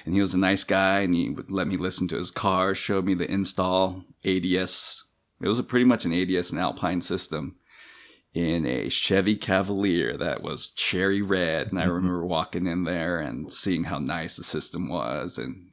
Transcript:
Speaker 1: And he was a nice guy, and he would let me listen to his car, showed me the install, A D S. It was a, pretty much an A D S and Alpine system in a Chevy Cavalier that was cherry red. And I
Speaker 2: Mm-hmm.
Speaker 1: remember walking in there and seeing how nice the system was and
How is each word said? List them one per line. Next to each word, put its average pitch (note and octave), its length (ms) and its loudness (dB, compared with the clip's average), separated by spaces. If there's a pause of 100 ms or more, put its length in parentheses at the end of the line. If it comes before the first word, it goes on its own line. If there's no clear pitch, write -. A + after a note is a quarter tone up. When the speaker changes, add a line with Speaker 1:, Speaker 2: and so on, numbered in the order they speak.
Speaker 1:
And D#2+ 100 -2
he G2 60 4
was F#2 140 0
a F#2 40 4
nice F#2+ 260 4
guy, G2 360 4
and F2+ 140 2
he D2 160 0
would - 200 -10
let F#2+ 160 0
me F#2 100 -2
listen F2+ 320 0
to - 80 -4
his F#2 140 -2
car, F#2+ 440 0
showed G2 300 0
me F#2+ 100 2
the F2 160 -2
install, F#2 760 0 (180)
A F#2+ 160 2
D F2+ 180 2
S. - 480 2 (360)
It E2+ 80 -2
was A2+ 100 2
a, B2 60 -4
pretty B2 200 2
much B2 200 4
an E2+ 80 0
A F2+ 120 2
D F2+ 140 0
S F2 140 -2
and D#2+ 80 -4
Alpine F2 400 -2
system E2 560 -4 (760)
in E2 320 0
a B1+ 240 -2
Chevy G2 480 2
Cavalier F#2+ 800 0
that D#2 260 -2
was D2 260 -4
cherry G2 520 0
red. F2 480 0
And F#2+ 100 -2
I E2+ 40 0
Speaker 2:
Mm-hmm. F2 100 2
Speaker 1:
remember F2 320 0
walking F2 420 -2
in F2 180 -2
there E2+ 360 -2
and C#2+ 320 -8
seeing E2+ 320 0
how D#2+ 140 -4
nice D#2+ 380 -4
the - 80 -4
system - 440 -2
was C2+ 480 -4
and F2 360 -10